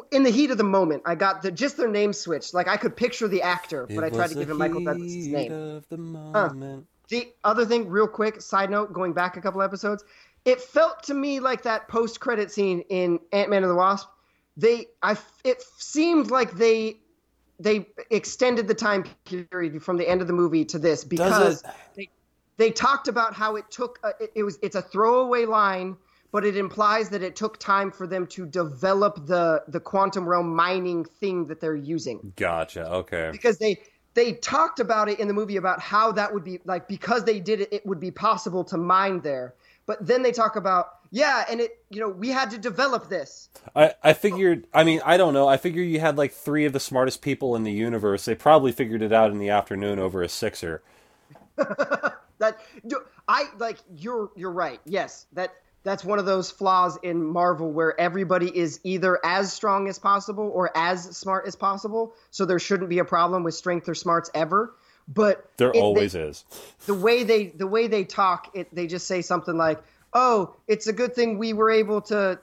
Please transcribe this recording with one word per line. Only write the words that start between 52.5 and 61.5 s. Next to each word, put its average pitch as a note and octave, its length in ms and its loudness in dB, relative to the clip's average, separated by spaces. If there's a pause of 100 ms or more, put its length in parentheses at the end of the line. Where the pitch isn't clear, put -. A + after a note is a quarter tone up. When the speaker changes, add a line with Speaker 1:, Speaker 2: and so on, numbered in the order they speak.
Speaker 1:
do, C4 140 -8 (260)
I, C#4+ 300 0
like, A3+ 220 -6 (180)
you're, G#3+ 400 -6
you're F#3 160 -8
right. D#3+ 320 -4
Yes, E3 480 -6
that, F3+ 200 -6 (300)
that's G3 220 -6
one G3+ 140 0
of F#3+ 60 0
those F#3+ 240 0
flaws F3+ 540 2
in E3+ 180 -2
Marvel E3 480 0
where D#3+ 300 0
everybody F3 480 0 (100)
is E3 280 -2
either F#3 400 2
as F#3 260 0
strong G3 380 0
as F#3 100 -10
possible G3+ 540 0
or F3+ 200 0
as F3 440 -2
smart F#3+ 300 -4
as F3 100 -10